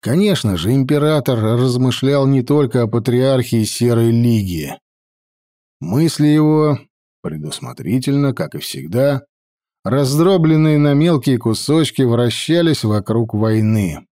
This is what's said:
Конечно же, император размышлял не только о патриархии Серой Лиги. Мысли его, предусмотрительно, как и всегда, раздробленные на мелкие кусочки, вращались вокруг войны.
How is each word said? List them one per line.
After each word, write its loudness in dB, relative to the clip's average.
Конечно 0
же, -2
император 0
размышлял 0
не 2
только 0
о 0
патриархии 0
Серой 0
Лиги. 0
Мысли 0
его, 2
предусмотрительно, -4
как -8
и -10
всегда, -4
раздробленные 2
на 2
мелкие 2
кусочки, -2
вращались 0
вокруг -2
войны. 0